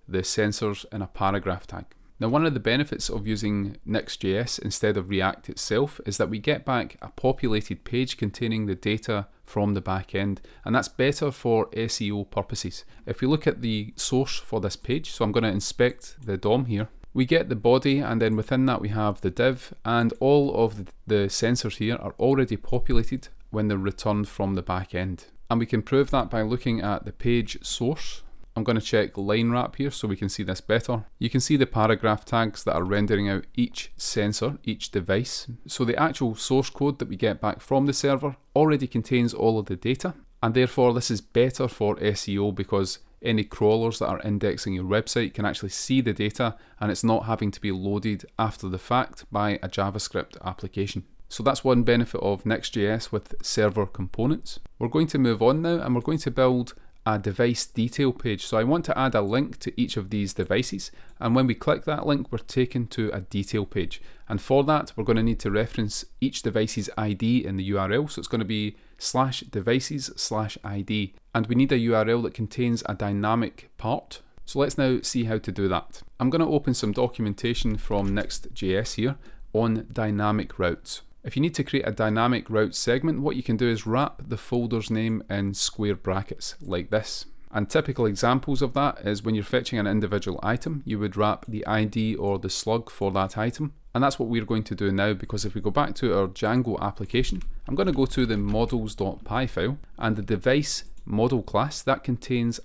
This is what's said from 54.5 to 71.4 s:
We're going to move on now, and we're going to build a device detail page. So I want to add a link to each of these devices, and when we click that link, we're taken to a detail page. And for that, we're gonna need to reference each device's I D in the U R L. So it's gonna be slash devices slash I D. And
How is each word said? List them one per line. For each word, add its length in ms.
We're 120
going 180
to 100
move 240
on 220
now, 160
and 160
we're 60
going 180
to 100
build 460
a 140
device 460
detail 480
page. 320
So 100
I 80
want 220
to 120
add 160
a 80
link 380
to 220
each 160
of 120
these 240
devices, 560
and 160
when 120
we 80
click 280
that 220
link, 260
we're 60
taken 500
to 240
a 80
detail 460
page. 360
And 100
for 240
that, 320
we're 80
gonna 180
need 200
to 100
reference 540
each 220
device's 540
I 140
D 320
in 140
the 80
U 140
R 120
L. 160
So 120
it's 100
gonna 160
be 320
slash 440
devices 760
slash 480
I 160
D. 340
And 120